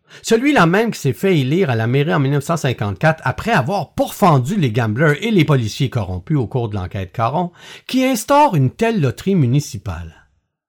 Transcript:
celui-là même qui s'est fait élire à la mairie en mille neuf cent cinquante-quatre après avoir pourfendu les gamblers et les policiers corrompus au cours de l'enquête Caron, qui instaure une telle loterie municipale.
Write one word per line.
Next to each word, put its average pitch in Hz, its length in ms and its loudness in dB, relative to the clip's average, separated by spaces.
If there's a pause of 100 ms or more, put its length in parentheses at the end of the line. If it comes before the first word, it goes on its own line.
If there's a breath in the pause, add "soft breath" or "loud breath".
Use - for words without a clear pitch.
(200 loud breath)
celui-là 226 460 2
même 208 240 2
qui - 100 -8
s'est 131 140 0
fait 190 240 0
élire 143 320 0
à 117 60 0
la 113 100 0
mairie 143 260 0
en 160 60 0
mille 135 140 2
neuf 143 120 0
cent 165 140 -2
cinquante-quatre 123 680 -2
après 180 280 -4
avoir 180 420 -2
pourfendu 175 640 2
les 143 140 0
gamblers 123 540 0
et 233 60 -2
les 180 160 4
policiers 127 420 0
corrompus 95 480 -4
au 120 100 0
cours 117 220 -4
de 104 60 -8
l'enquête 95 380 -8
Caron, 147 400 -2 (340 loud breath)
qui 254 180 0
instaure 262 500 2
une 131 160 4
telle 226 300 0
loterie 139 340 -2
municipale. 104 800 -2 (540)